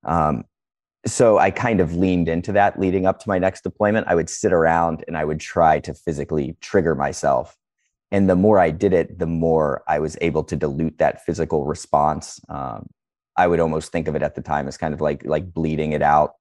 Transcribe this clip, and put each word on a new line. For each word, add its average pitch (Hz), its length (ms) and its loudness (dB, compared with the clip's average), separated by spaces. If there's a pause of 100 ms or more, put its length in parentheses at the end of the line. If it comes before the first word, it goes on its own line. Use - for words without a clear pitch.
Um, 76 400 -2 (640)
so 110 320 4
I 98 120 4
kind 113 300 0
of 82 140 0
leaned 87 340 2
into 85 240 -4
that 101 260 2
leading 92 280 0
up 92 140 0
to - 80 -10
my 98 100 0
next 95 240 -2
deployment. 104 460 0
I 90 60 2
would 80 140 0
sit - 240 -2
around 82 540 2
and 80 100 -8
I 78 80 -2
would 78 160 -4
try 78 400 2
to 76 140 -10
physically 73 680 -4
trigger 85 340 0
myself. 69 640 -2 (540)
And 98 180 2
the 92 80 4
more 104 220 6
I 85 120 4
did 90 220 0
it, 87 260 0
the 87 80 -4
more 80 600 0
I 76 120 0
was 76 220 -4
able 78 240 0
to 82 120 -6
dilute 76 420 -4
that - 260 0
physical 78 420 -2
response. 73 840 -2
Um, 67 400 -10 (480)
I 90 100 4
would 87 140 2
almost 78 320 -2
think 82 160 -4
of 76 80 -4
it 71 60 -2
at 71 120 -4
the 67 80 -12
time 73 240 -4
as 67 100 -12
kind 78 180 -6
of 71 60 -8
like, 73 240 -4
like 78 280 -4
bleeding 78 400 -2
it 73 100 -2
out. 76 380 2